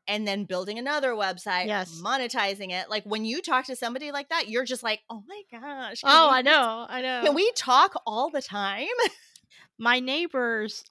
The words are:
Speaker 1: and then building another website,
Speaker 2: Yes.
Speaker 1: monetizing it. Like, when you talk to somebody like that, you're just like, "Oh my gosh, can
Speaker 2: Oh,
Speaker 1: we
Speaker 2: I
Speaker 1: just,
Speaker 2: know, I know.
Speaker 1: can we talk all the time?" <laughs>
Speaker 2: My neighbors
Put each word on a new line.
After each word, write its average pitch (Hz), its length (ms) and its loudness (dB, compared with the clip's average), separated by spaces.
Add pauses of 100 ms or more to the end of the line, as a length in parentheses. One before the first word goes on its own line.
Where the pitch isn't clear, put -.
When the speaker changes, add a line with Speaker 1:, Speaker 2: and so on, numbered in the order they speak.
Speaker 1:
and 208 200 -2
then 202 160 -2
building 185 340 -4
another 269 340 0
website, 190 540 -2
Speaker 2:
Yes. 185 360 -4
Speaker 1:
monetizing 208 680 -2
it. 180 180 -6
Like, 214 140 -4
when 214 200 -4
you 240 160 -4
talk 269 260 0
to 262 100 -8
somebody 262 360 -6
like 277 160 -6
that, 320 200 -2
you're 233 180 -2
just 240 160 -6
like, 220 260 -2
"Oh 220 180 -14
my 403 240 -16
gosh, 247 520 -12
can 277 80 4
Speaker 2:
Oh, 311 180 10
Speaker 1:
we 269 60 6
Speaker 2:
I 254 80 4
Speaker 1:
just, - 20 0
Speaker 2:
know, 240 440 4
I 254 140 -6
know. 254 220 -2
Speaker 1:
can 285 100 4
we 392 180 2
talk 294 420 4 (120)
all 233 240 -2
the 285 120 -4
time?" 202 460 -4 (100)
<laughs> - 800 -6
Speaker 2:
My 240 220 2
neighbors 247 920 -2